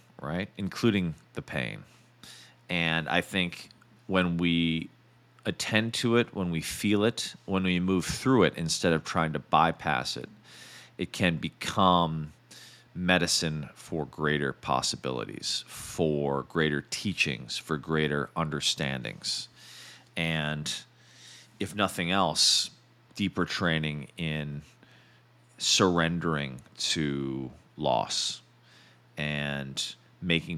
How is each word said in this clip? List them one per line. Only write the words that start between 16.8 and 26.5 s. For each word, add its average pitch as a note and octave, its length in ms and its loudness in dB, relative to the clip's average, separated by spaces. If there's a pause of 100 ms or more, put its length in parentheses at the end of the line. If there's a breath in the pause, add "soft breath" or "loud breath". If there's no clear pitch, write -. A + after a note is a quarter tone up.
teachings, C#2 680 -4
for D#2 200 -4
greater D2 580 0
understandings. C#2 1120 -4 (680 loud breath)
And D2+ 560 -2 (880 loud breath)
if G2 140 -6
nothing F#2 380 0
else, - 580 2 (440)
deeper F#2+ 300 0
training D#2 640 0 (100)
in D2+ 440 -4 (960 soft breath)
surrendering E2 1040 2 (160)